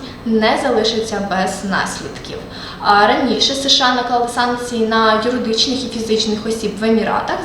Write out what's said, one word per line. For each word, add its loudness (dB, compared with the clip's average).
не 2
залишиться 0
без -2
наслідків. -6
А 6
раніше 2
С -2
Ш 4
А 2
наклали 0
санкції 0
на 2
юридичних 0
і -6
фізичних -2
осіб -4
в -2
Еміратах 2